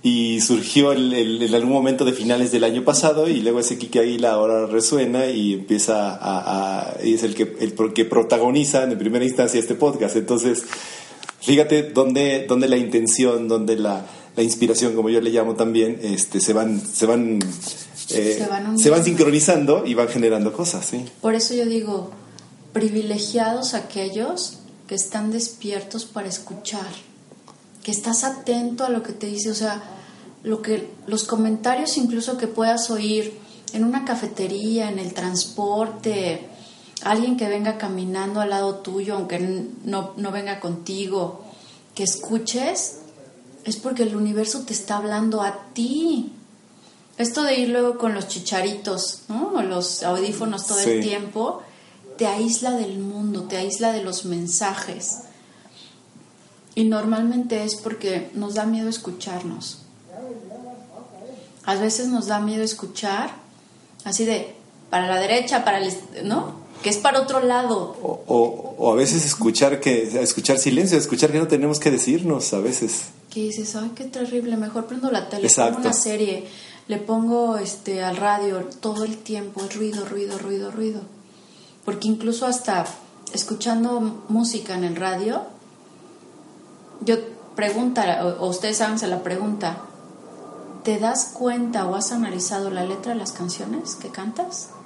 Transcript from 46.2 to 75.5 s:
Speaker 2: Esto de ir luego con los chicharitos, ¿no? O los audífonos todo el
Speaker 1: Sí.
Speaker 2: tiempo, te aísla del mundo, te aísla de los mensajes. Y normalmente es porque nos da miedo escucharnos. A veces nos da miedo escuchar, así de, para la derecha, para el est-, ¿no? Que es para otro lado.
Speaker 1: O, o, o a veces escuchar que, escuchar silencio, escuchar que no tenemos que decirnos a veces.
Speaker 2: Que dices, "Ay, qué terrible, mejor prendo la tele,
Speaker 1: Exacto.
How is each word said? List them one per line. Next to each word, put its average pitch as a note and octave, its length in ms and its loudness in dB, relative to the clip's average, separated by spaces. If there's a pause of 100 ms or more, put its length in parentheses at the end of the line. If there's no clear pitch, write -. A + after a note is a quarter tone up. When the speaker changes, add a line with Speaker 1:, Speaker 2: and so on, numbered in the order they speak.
Speaker 2:
Esto A#3+ 280 -2
de C4+ 160 2
ir B3 100 2
luego A#3+ 280 2
con A3 160 0
los F#3+ 140 -6
chicharitos, - 1000 -4
¿no? C#4+ 280 -2
O A3+ 60 2
los F3+ 400 -2
audífonos G3 640 -2
todo G3+ 140 0
el A3 220 2
Speaker 1:
Sí. G#3+ 60 0
Speaker 2:
tiempo, G#3 540 -4 (560)
te A3+ 80 0
aísla A3+ 460 0
del G3 260 -4
mundo, G3+ 460 -4
te F#3+ 120 -6
aísla G3 360 0
de G#3+ 100 -2
los F#3+ 240 -6
mensajes. F3+ 920 -4 (1500)
Y A3+ 100 2
normalmente A3 800 0
es G#3+ 100 -4
porque G3+ 600 -4
nos G3+ 200 -6
da G#3+ 100 0
miedo A3 240 0
escucharnos. F3+ 880 -8 (1900)
A G3 100 0
veces A3 340 0
nos A3+ 180 0
da G#3 140 0
miedo G#3+ 220 0
escuchar, G#3 680 -4 (760)
así G#3 200 -2
de, - 300 -2 (340)
para F#3 200 2
la F#3 120 2
derecha, A#3 440 2
para G3 140 4
el F#3+ 100 0
est-, - 360 -10
¿no? A3+ 300 -2 (280)
Que G3+ 60 0
es G#3 80 2
para C4 240 4
otro C4+ 200 2
lado. B3 640 2
Speaker 1:
O, - 240 -4
o, A#2 520 2
o A#2 140 4
a A2 40 6
veces C#3+ 300 4
escuchar B2 540 2
que, A#2 420 2
escuchar - 360 2
silencio, E3 380 4
escuchar D3 360 4
que D3+ 60 2
no D#3+ 100 2
tenemos D3 320 2
que D3+ 100 4
decirnos C#3+ 640 2
a G2 60 2
veces. A#2 420 -2 (280)
Speaker 2:
Que A3 100 -8
dices, G#3+ 360 -6
"Ay, A3+ 180 -6
qué C4 100 -12
terrible, A#3+ 520 -4
mejor A3 300 -4
prendo B3+ 240 -4
la G#3+ 180 0
tele, G3+ 200 -2
Speaker 1:
Exacto. A#3 260 4